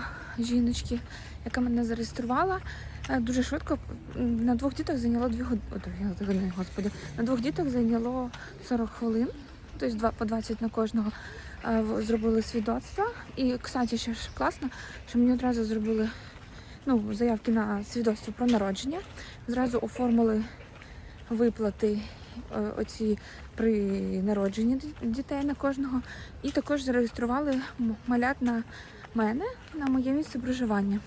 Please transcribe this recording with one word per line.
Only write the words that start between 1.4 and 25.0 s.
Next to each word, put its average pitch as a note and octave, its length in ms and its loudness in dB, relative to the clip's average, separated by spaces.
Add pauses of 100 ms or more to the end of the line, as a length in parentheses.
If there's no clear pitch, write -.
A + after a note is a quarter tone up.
яка B3 160 -2
мене A#3+ 240 2
зареєструвала. B3+ 760 0 (480)
Е, C4 120 2
дуже B3 220 2
швидко, C#4+ 360 -2 (380)
м, A#3 280 2
на B3 100 4
двох C4+ 200 0
діток D#4 240 0
зайняло A#3 300 2
дві A#3 140 -2
год-, B3 160 0 (180)
о, - 20 -4 (400)
дві G3+ 80 -4
години, F#3+ 300 2
господи, F#3+ 340 -2 (260)
на A#3 60 -2
двох A#3+ 180 2
діток D4 280 0
зайняло A#3+ 600 2 (380)
сорок A3+ 220 0
хвилин, A#3 380 0 (500)
тобто B3 180 0
два, A3 140 2
по A3+ 140 -2
двадцять A3 360 -2
на A3+ 80 0
кожного, A3 440 0 (520)
е, A3+ 160 2
в-, A3 220 0
зробили A3 400 4
свідоцтва. A#3 640 0 (300)
І, B3+ 260 4
кстати, A#3+ 340 0
ще A3+ 180 -2
ж - 200 -8
класно, C#4 340 0 (400)
що A#3+ 100 2
мені B3 140 8
одразу B3 320 2
зробили, A3 440 2 (800)
ну, G#3+ 280 2
заявки A3+ 380 2
на G#3 320 2
свідоцтво A3 520 0
про B3 100 2
народження, A#3 520 2 (500)
зразу A#3+ 340 2
оформили A3+ 640 4 (840)
виплати, G#3+ 680 2 (580)
е, G#3+ 40 0 (180)
оці G#3+ 400 0 (360)
при A3+ 160 4 (520)
народженні G#3 540 2
д-, C4+ 100 -4 (160)